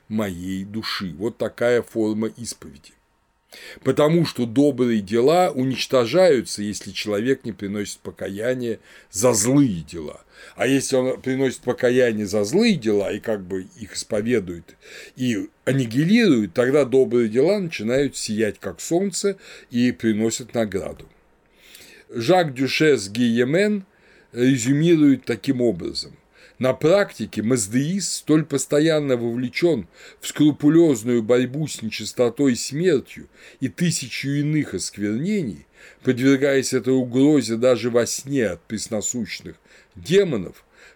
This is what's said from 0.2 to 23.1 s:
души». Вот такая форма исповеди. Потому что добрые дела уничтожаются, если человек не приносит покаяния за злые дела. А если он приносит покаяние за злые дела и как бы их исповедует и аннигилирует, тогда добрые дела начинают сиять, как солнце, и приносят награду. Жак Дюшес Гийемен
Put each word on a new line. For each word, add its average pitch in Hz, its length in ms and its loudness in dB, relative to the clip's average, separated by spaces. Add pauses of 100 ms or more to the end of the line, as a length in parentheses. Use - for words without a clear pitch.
души». 101 520 -8
Вот 107 200 -6
такая 120 440 -2
форма 107 460 -2
исповеди. - 640 -14 (920)
Потому 151 440 2
что - 180 -4
добрые 120 560 2
дела 127 480 2
уничтожаются, 131 1120 2
если 104 300 -8
человек 107 540 -2
не 117 60 -6
приносит 101 460 -8
покаяния 107 840 -6 (300)
за 127 240 2
злые 113 480 2
дела. 76 400 -14 (340)
А 104 120 -2
если 135 280 0
он 127 240 -2
приносит 131 420 -2
покаяние 120 680 0
за 104 160 0
злые 190 320 2
дела 104 360 0
и 104 80 -6
как 107 220 -4
бы 92 240 -8 (140)
их 101 160 -16
исповедует 104 800 -4 (400)
и 120 340 -2 (160)
аннигилирует, 135 880 2
тогда 131 320 2
добрые 120 420 2
дела 147 320 2
начинают 131 560 -2
сиять, 107 440 -4
как 95 200 -10
солнце, 190 560 -2 (360)
и 123 200 2
приносят 113 600 -2
награду. 95 560 -6 (1000)
Жак 139 420 2
Дюшес 131 560 2
Гийемен 127 720 0 (480)